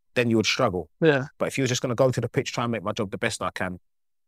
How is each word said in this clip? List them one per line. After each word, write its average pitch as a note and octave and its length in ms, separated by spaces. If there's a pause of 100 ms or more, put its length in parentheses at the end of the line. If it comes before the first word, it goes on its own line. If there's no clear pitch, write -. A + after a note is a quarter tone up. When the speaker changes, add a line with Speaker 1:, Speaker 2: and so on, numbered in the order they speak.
(160)
Speaker 1:
then A#2+ 160
you A2+ 60
would G#2+ 100
struggle. F#2 420 (120)
Speaker 2:
Yeah. C#3+ 240 (120)
Speaker 1:
But F#2+ 120
if - 100
you - 40
was B2 60
just B2+ 140
gonna B2+ 100
go C3 160
to B2 120
the A#2 80
pitch, - 220
try B2 120
and A#2+ 80
make A2 100
my G#2 120
job G2+ 180
the F#2+ 80
best G#2+ 240
I F#2 80
can F2+ 280 (480)